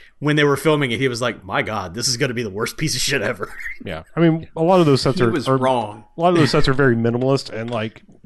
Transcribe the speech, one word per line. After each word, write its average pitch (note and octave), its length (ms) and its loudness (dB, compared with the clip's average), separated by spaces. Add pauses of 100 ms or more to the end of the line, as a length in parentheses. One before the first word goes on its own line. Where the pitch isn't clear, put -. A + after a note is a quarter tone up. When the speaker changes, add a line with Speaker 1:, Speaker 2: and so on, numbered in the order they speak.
(200)
Speaker 1:
when D3 180 0
they D3 60 4
were C#3+ 140 4
filming D3 340 2
it, A#2 80 -2
he C3+ 80 2
was A#2+ 140 -4
like, G#2+ 220 -4
"My G#2 180 -2
God, G2+ 320 -6
this A2 140 -4
is A#2 100 -2
gonna B2+ 160 -2
be A#2+ 100 -4
the G#2+ 60 -6
worst G#2 280 -6
piece G#2+ 180 -4
of B2+ 60 -4
shit C3+ 200 -2
ever." G#2+ 320 -6 (160)
<laughs> - 160 -14
Speaker 2:
Yeah. E2+ 180 -8 (120)
I D#3+ 60 0
mean, E3 340 2
a D#3+ 80 -2
lot F#3 160 4
of E3+ 60 6
those C#3 160 4
sets B2+ 180 0
Speaker 3:
He A#2+ 60 0
Speaker 2:
are, A2+ 40 2
Speaker 3:
was A2+ 180 -2
Speaker 2:
are C3+ 100 2
Speaker 3:
wrong. A#2+ 460 -2 (140)
Speaker 2:
a E3 40 -6
lot F3 80 4
of F3 80 4
those C#3+ 140 4
sets D3+ 160 4
are C#3 60 4
very B2+ 220 4
minimalist B2 540 0
and, A2+ 200 -8
like, A2+ 320 -6 (240)